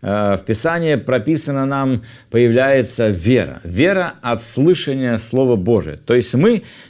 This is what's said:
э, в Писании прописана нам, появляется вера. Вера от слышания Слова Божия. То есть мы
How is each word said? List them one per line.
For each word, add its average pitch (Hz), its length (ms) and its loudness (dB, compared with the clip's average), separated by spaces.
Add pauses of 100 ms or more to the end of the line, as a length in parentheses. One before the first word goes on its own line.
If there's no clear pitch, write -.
э, 101 360 0
в 95 100 -10
Писании 160 500 0
прописана 135 720 -2
нам, 135 380 -2 (260)
появляется 120 760 2
вера. 90 560 0
Вера 165 580 0
от 120 200 -4
слышания 135 760 0
Слова 127 380 0
Божия. 90 400 0
То - 180 -2
есть 123 200 0
мы 196 280 2 (280)